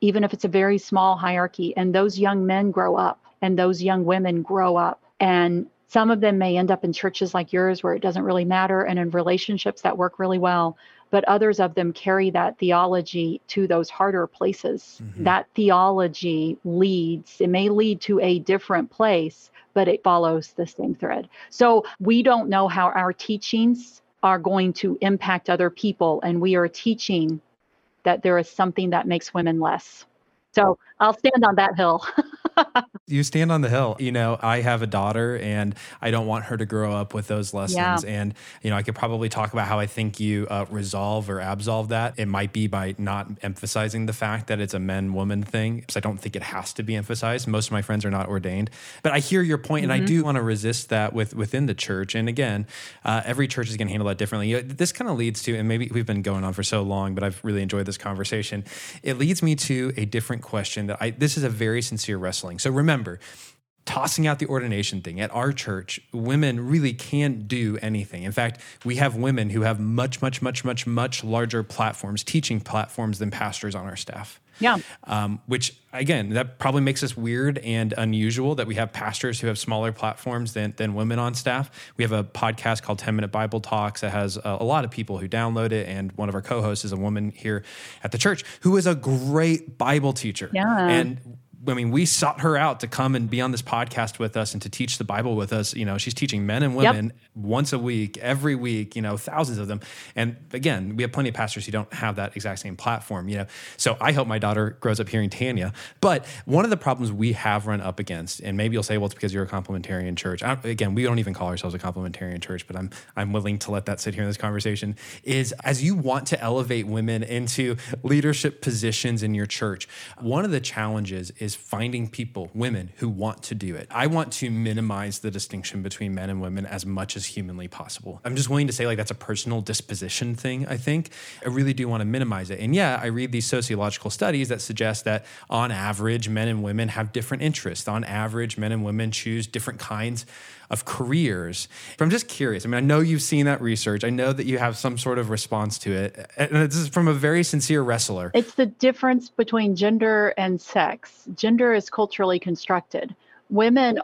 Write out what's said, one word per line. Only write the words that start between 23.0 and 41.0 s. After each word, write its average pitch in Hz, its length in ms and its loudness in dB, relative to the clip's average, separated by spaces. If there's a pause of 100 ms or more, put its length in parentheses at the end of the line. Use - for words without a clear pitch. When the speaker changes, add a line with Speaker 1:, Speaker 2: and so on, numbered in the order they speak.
Speaker 1:
teachings 226 880 0 (220)
are 190 160 6
going 185 360 4
to 180 260 0
impact 190 500 2
other 175 200 4
people. 170 520 2
And 175 180 2
we 185 140 4
are 175 140 4
teaching 170 720 0 (640)
that 175 180 4
there 180 160 6
is 170 120 0
something 185 400 0
that 170 160 2
makes 175 260 -2
women 165 280 2
less. - 440 -2 (500)
So 196 240 6 (220)
I'll 214 160 6
stand 254 280 6
on 202 120 8
that 196 200 4
hill. 170 340 4
<laughs> - 40 -12 (920)
Speaker 2:
You 143 180 2
stand 165 280 4
on 160 80 4
the 127 80 2
hill. 123 300 2
You 127 140 -2
know, 113 280 2
I 117 200 2
have 120 200 2
a 113 60 0
daughter 107 520 0
and 104 360 0 (260)
I 117 100 -2
don't 113 160 2
want 110 180 -2
her 117 120 -6
to 110 80 -2
grow 107 300 -2
up 101 180 -4
with 107 140 -4
those 104 260 -2
lessons. 175 520 0
Speaker 1:
Yeah. 104 60 -6
Speaker 2:
And, 104 220 -2 (300)
you 110 80 -2
know, 101 60 2
I 101 60 0
could 107 120 -4
probably 113 340 -2
talk 107 240 -2
about 110 140 0
how 104 140 0
I 104 60 0
think 107 340 -4
you, 104 280 0
uh, 101 220 -2
resolve 101 580 -2